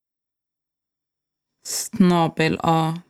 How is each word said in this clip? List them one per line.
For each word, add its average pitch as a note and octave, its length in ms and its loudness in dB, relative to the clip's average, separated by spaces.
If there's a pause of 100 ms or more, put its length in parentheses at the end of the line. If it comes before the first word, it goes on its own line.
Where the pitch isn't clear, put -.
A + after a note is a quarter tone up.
(1600)
snobel E3+ 960 0
آ D#3+ 340 0 (160)